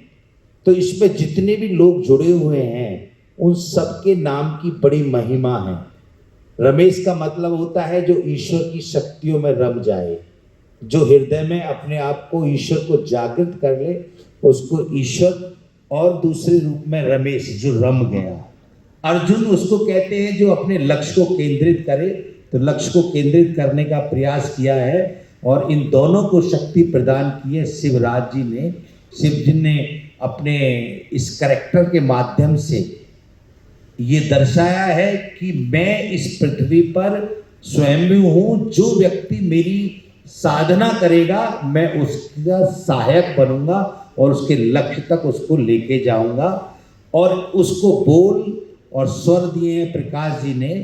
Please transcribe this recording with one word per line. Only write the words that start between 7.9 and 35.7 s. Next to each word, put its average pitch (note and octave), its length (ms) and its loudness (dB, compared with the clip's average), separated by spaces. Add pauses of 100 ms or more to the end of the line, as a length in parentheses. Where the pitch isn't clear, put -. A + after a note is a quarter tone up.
जो F3 200 2
ईश्वर D3+ 460 -4
की E3 100 -10
शक्तियों D3+ 580 -4
में C#3+ 140 0
रम A#2+ 280 -2
जाए, F2 360 -4 (640)
जो C#3 240 0
हृदय C#3 360 4
में E3+ 200 -4
अपने D3+ 380 -8
आप C#3 300 -6
को E3 160 -2
ईश्वर C#3+ 340 -2
को - 260 0
जागृत C#3+ 540 -2
कर C3+ 200 0
ले, F3 140 -4 (480)
उसको C#3 440 2 (120)
ईश्वर, F3 580 -2 (340)
और E3 320 0
दूसरे E3 360 2
रूप D3+ 280 -4
में D#3 180 -4
रमेश C3+ 440 -2 (140)
जो C#3 180 0
रम B2+ 260 2
गया। F#2 260 -4 (720)
अर्जुन F3+ 420 0
उसको G3 320 2
कहते G3 380 0
हैं G3+ 220 -2
जो G3 140 4
अपने F#3 260 -2
लक्ष्य C#3+ 360 -2
को F3+ 220 2
केंद्रित D3 500 0
करे, D3 220 0 (440)
तो C3 80 0
लक्ष्य C#3+ 320 -2
को F3 180 4
केंद्रित D3+ 460 4
करने C#3+ 280 0
का D3 160 -2
प्रयास C#3 560 -2
किया C3+ 200 0
है D#3+ 440 0 (240)
और C#3+ 280 2
इन C#3+ 180 0
दोनों E3 340 4
को F#3 180 4
शक्ति F3 420 2
प्रदान C3+ 480 0
की C#3 240 -6
है D#3 100 -2
शिवराज B2 680 -2
जी C3+ 100 -4
ने। B2 260 -4 (420)
शिव D3+ 200 0 (120)
जी D3+ 100 4
ने D#3 220 2 (460)
अपने C#3+ 360 -4 (540)
इस - 260 -4
कैरेक्टर D3 460 2
के F3 180 2
माध्यम C3+ 560 2
से A#2+ 200 -2 (1200)
ये C3 300 0
दर्शाया E3+ 560 2
है F#3+ 320 0 (220)
कि F3+ 140 -6 (200)